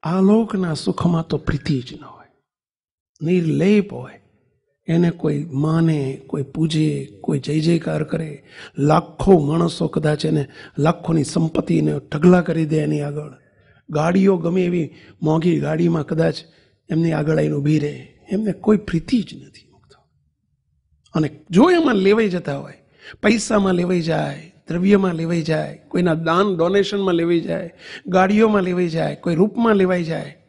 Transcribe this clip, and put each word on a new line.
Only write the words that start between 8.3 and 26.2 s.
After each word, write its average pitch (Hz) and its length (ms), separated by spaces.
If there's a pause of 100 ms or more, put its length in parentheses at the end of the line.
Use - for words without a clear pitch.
લાખો 160 600
માણસો 160 500
કદાચ 151 380
એને 151 220 (300)
લાખોની 160 460
સંપત્તિને 156 760 (120)
ઢગલા 175 300
કરી 160 240
દે 156 100
એની 151 240
આગળ, 147 320 (580)
ગાડીઓ 185 460
ગમે 170 280
એવી 175 300 (280)
મોંઘી 160 380
ગાડીમાં 160 460
કદાચ 165 280 (560)
એમની 165 220
આગળ 156 260
આવીને 151 160
ઊભી 147 240
રહે, 143 400 (120)
એમને 208 220
કોઈ 214 240
પ્રીતિ 196 460
જ - 120 (100)
નથી - 260
મુક્તો. - 260 (1160)
અને 156 360
જો 233 200
એમાં 320 240
લેવાઈ 202 340
જતા 156 300
હોય, 139 160 (480)
પૈસામાં 208 520
લેવાઈ 180 260
જાય, 156 520 (160)
દ્રવ્યમાં 185 460
લેવાઈ 165 280
જાય, 156 460
કોઈના 175 260
દાન 170 420